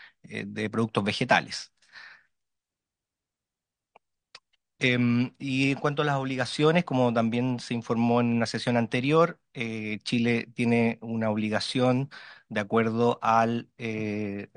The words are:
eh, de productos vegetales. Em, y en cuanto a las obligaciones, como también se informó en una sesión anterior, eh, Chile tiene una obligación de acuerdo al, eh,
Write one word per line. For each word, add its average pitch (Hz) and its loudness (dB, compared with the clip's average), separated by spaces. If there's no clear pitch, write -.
eh, 107 -12
de 104 -6
productos 110 -2
vegetales. - -2
Em, 123 2
y 135 -2
en 135 -4
cuanto 147 -2
a - -2
las 143 0
obligaciones, 135 0
como 127 2
también 120 0
se - -10
informó 117 2
en 120 4
una 117 2
sesión 120 -2
anterior, 135 2
eh, 110 -8
Chile 117 0
tiene 117 2
una 113 -4
obligación 123 0
de 107 -4
acuerdo 113 2
al, 113 2
eh, 107 -6